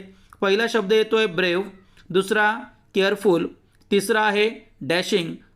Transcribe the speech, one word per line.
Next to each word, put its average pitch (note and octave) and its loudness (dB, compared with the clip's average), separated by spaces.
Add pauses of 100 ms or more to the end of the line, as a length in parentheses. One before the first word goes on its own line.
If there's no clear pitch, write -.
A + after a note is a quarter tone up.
(400)
पहिला G#3 2
शब्द G#3+ 0
येतोय A3 2
ब्रेव्ह, F3+ -2 (460)
दुसरा G#3 0 (360)
केअरफुल, G3 2 (440)
तिसरा G#3 2
आहे G#3 2 (300)
डॅशिंग E3 -2 (220)